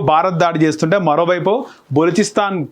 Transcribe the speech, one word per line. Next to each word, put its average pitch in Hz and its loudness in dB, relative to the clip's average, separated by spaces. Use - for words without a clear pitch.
భారత్ 170 2
దాడి 170 0
చేస్తుంటే 160 0
మరోవైపు 170 0
బలూచిస్తాన్ 196 0